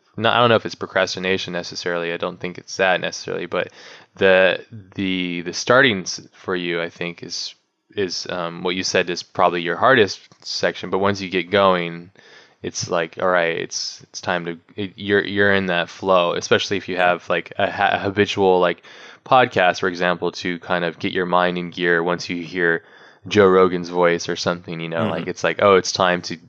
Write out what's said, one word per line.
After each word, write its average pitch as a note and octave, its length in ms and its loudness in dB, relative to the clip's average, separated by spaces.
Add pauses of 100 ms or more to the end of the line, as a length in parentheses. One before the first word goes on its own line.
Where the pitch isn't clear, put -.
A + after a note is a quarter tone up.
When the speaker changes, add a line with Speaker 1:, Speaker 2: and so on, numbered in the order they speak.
(160)
Speaker 1:
not, G#2+ 180 0
I A#2 60 2
don't A#2+ 80 6
know A2+ 80 6
if - 100 -2
it's - 80 -12
procrastination F#2 800 -2
necessarily. F2 600 -6
I F2 40 -4
don't F2+ 240 -8
think F2+ 180 -10
it's - 180 -16
that F#2 240 2
necessarily, F2 460 -8
but F2 220 -4 (480)
the, F#2 480 4 (300)
the, F2+ 480 -4
the F2 100 -8
starting B2 500 2
s-, - 300 -12
for - 240 -6
you, E2+ 260 -4
I E2+ 60 -6
think, E2+ 340 -10
is, - 320 -10 (420)
is, F#2 340 -6
um, F2 320 -8
what F#2 140 -2
you F#2 60 -4
said F2 280 0
is E2+ 120 -6
probably F2 400 0
your E2+ 140 -4
hardest G#2+ 440 4 (240)
section. - 460 -4
But F#2+ 80 -2
once G2 220 0
you F#2+ 100 -8
get F2 200 -4
going, F2+ 600 2 (520)
it's - 280 -8
like, E2+ 300 -2
all F#2 80 0
right, E2+ 280 2
it's, - 480 -8
it's - 160 -18
time F2+ 260 -4
to, E2+ 120 -8 (180)
it, G2+ 200 -8
you're, G2+ 280 0
you're G2+ 300 2
in G2 120 0
that E2+ 220 0
flow, F2+ 460 2
especially F2+ 420 0
if F2+ 120 -8
you F2+ 80 -6
have, F2 340 2
like, F2 280 -4
a F#2+ 120 0
ha-, G2 220 0
a F#2 60 2
habitual, G2 640 2
like, F2 220 0 (420)
podcast, A#2+ 560 4
for F#2+ 80 0
example, F2 440 -2
to F2+ 260 -6
kind F2 260 -2
of E2 140 -6
get F#2+ 140 -4
your F#2 140 -2
mind F2+ 320 0
in F2 120 -8
gear E2+ 320 0
once F2 260 -4
you F2 140 -6
hear E2+ 400 -2 (440)
Joe F#2+ 220 6
Rogan's F2+ 420 4
voice F2 380 2
or F2 80 -4
something, F2 440 -6
you E2 80 -8
know, E2 140 -4
Speaker 2:
Mm-hmm. D#2+ 80 -2
Speaker 1:
like, E2+ 160 -6
it's - 180 -6
like, E2+ 160 -2
oh, G2+ 160 6
it's - 160 0
time F2+ 300 2
to, F2+ 140 -12 (120)